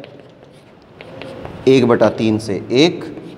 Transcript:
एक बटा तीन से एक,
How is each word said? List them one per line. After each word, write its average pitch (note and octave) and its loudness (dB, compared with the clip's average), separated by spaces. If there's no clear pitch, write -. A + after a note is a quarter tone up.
एक C3 6
बटा A#2 4
तीन A2 -2
से G2 -8
एक, D3+ 2